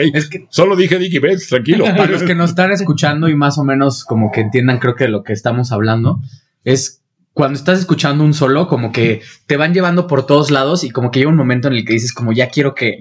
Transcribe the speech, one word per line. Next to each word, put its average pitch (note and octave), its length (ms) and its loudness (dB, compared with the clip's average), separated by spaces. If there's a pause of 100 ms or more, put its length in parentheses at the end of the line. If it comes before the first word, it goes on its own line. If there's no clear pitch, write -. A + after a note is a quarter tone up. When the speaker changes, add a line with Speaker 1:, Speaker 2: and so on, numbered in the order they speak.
(140)
Speaker 1:
Es D3+ 140 -2
que - 220 -14
Speaker 2:
solo F#3+ 260 2
dije F3+ 240 2
Dickie F3+ 200 -2
Betts, F3+ 280 -2
tranquilo. D3 380 0
Speaker 1:
<laughs> G3 100 2
Para G3+ 120 4
los E3 160 0
que F3 120 0
nos E3+ 140 0
están F#3 240 0
escuchando D#3+ 560 0
y D#3 60 2
más C#3+ 220 0
o D3 60 -2
menos C3+ 400 0
como A2 300 0
que A#2+ 80 0
entiendan, B2 380 0
creo A#2+ 160 0
que C3+ 100 0
de A2+ 60 0
lo G2+ 120 -4
que - 80 -8
estamos A#2+ 400 -2
hablando, A2 480 0 (460)
es - 360 -2 (320)
cuando C#3 260 -2
estás F#3 180 2
escuchando D3+ 460 0
un D3+ 100 4
solo, D3 340 0
como A#2+ 240 -2
que A2+ 300 0 (240)
te C#3+ 120 -2
van D#3 140 0
llevando F3 360 0
por C3+ 180 0
todos D3 240 2
lados C#3+ 340 0
y C3+ 60 -6
como B2 220 -2
que C3 80 0
llega C#3 100 2
un E3 80 4
momento B2 300 0
en C3 80 0
el A2+ 100 -2
que A2 80 -2
dices A#2 180 -2
como, A#2 220 -4
"Ya B2 160 0
quiero C#3 240 0
que, A2+ 280 -4